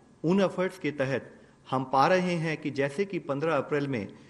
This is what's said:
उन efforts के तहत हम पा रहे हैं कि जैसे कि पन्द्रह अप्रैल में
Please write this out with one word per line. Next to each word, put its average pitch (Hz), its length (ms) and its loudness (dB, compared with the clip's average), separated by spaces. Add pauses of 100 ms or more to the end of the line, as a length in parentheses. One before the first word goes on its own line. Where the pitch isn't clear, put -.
(240)
उन 185 180 4
efforts 185 380 0
के 147 140 -2
तहत 131 380 -2 (360)
हम 131 160 0 (100)
पा 135 140 6
रहे 180 280 2
हैं 156 220 -2
कि 147 140 -4
जैसे 139 340 -2
कि 190 160 -6
पन्द्रह 151 340 -2
अप्रैल 143 320 0
में 110 200 -2 (220)